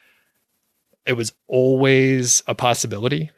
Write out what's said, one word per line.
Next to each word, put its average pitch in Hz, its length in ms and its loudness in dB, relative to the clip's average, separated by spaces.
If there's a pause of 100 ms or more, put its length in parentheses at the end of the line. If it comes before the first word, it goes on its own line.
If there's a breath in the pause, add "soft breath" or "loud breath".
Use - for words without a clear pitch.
(1040 soft breath)
it 135 80 -2
was 117 200 -6 (140)
always 131 1000 2
a 117 80 -4
possibility. 123 840 -4